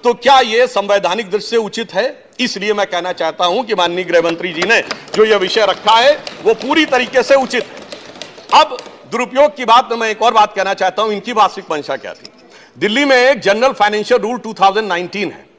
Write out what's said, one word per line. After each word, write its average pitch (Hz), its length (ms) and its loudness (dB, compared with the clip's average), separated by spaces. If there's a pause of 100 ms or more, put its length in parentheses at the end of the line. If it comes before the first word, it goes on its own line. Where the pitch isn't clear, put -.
तो 240 100 2
क्या 262 260 4
यह 240 260 2
संवैधानिक 202 640 -2
दृष्टि 202 200 -6
से 233 60 0
उचित 214 380 -4
है? 254 300 -4 (160)
इसलिए 208 320 -4
मैं 202 140 0
कहना 180 260 -6
चाहता 165 320 -4
हूं 190 180 0
कि 220 120 -4
माननीय 180 300 -2
गृह 170 180 2
मंत्री 170 300 -4
जी 160 100 -4
ने 202 180 2 (340)
जो 214 100 4
यह 214 120 4
विषय 196 300 0
रखा 208 300 2
है, 262 160 4 (300)
वो 220 120 2
पूरी 302 320 -2
तरीके 247 360 0
से 277 120 2
उचित 254 300 0
है। - 960 -6
अब - 160 -2 (340)
दुरुपयोग 254 460 0
की 254 80 -8
बात 233 260 4
में 233 80 -4
मैं 220 120 -2
एक 214 120 -4
और 233 120 2
बात 214 220 2
कहना 190 180 -2
चाहता 185 280 -2
हूं, 220 100 -2
इनकी 208 200 -8
वास्तविक 202 380 0
मंशा 147 260 -6
क्या 104 180 -12
थी। - 160 -20 (480)
दिल्ली 214 260 0
में 269 120 4
एक 247 240 4
जनरल 214 320 2
फाइनेंशियल 208 480 0
रूल 226 180 -4
टू 220 160 -12
थाउजेंड 196 340 2
नाइनटीन 180 420 -4
है - 160 -20 (120)